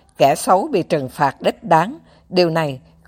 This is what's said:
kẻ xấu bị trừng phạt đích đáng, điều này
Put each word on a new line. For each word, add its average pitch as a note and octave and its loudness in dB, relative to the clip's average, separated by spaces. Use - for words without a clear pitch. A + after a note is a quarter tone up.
kẻ C#3+ 4
xấu G3 0
bị G#3+ -2
trừng C#3 -4
phạt - -2
đích - -4
đáng, F#3 0
điều F3+ 0
này D#3 -4